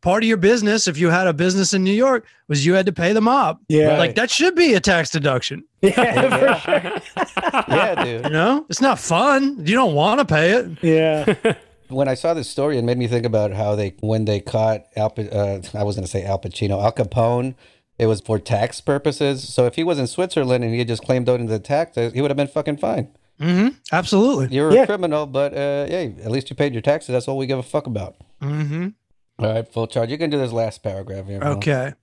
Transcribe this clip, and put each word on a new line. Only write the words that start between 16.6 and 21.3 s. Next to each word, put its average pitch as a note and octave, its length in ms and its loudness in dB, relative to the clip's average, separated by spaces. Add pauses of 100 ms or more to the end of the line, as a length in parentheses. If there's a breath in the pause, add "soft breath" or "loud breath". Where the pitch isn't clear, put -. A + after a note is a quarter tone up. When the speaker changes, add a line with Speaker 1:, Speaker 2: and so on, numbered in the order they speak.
Speaker 3:
Al A2+ 80 2
Capone, A#2+ 640 -2 (420 soft breath)
it A2+ 100 0
was A2 120 0
for A2 200 -2
tax A2+ 420 -4
purposes. C#3 720 -2
So B2 140 2
if A#2 80 -4
he D#3+ 100 -2
was E3+ 120 0
in C3+ 80 -2
Switzerland B2+ 600 -2
and A2+ 80 -2
he A#2+ 60 -2
had A#2 100 -2
just A2+ 140 -4
claimed B2+ 260 0
owing B2 160 0